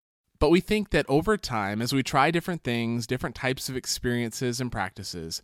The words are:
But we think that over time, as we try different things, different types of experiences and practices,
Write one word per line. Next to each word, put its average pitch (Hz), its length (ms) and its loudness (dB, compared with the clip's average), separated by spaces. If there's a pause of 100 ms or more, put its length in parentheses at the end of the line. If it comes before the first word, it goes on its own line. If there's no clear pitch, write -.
(400)
But 151 100 4
we 175 120 6
think 208 300 0
that 151 180 4
over 165 260 4
time, 107 460 -2
as 117 100 -2
we 135 100 2
try 143 300 4
different 170 320 -2
things, 117 420 0
different 127 300 -4
types 131 320 -4
of 131 80 -6
experiences 120 840 -2
and 123 100 -4
practices, 90 720 -6